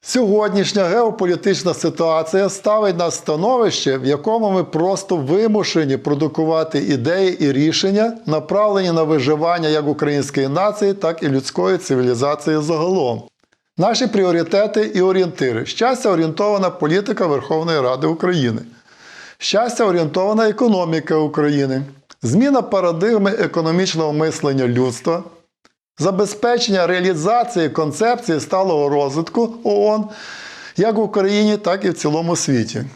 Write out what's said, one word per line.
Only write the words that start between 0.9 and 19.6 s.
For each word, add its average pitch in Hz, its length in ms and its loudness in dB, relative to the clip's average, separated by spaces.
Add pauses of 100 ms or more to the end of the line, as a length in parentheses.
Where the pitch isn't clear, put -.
ситуація 165 760 0
ставить 208 480 0
нас 170 160 -2
в - 40 -8
становище, 170 800 0
в 127 80 -4
якому 202 460 0
ми 185 120 2
просто 180 540 -2
вимушені 165 800 0
продукувати 156 800 0
ідеї 160 680 0
і 143 60 2
рішення, 196 760 0
направлені 185 680 0
на 165 120 2
виживання 156 680 0
як 151 180 0
української 143 600 -2
нації, 196 460 0
так 165 300 -4
і 156 60 0
людської 175 480 0
цивілізації 143 840 0
загалом. 156 600 0 (560)
Наші 220 300 2
пріоритети 202 880 0
і 185 60 2
орієнтири. 175 640 0
Щастя-орієнтована 202 1040 0
політика 180 580 -2
Верховної 160 540 0
Ради 131 260 0
України. 160 540 0 (760)
Щастя-орієнтована 208 1120 0